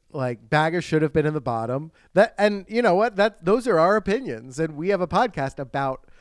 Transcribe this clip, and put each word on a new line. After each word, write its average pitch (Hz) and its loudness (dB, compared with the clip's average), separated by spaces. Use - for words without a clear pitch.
like, 123 -6
Bagger 160 0
should 156 0
have 151 0
been 151 2
in 151 -2
the 151 -4
bottom. 120 -4
That, 214 4
and 202 0
you 220 -2
know 202 4
what? 202 0
That, 202 0
those 226 2
are 190 4
our 180 4
opinions, 151 -6
and 160 -4
we 160 -4
have 196 0
a 180 0
podcast 170 -2
about 135 -6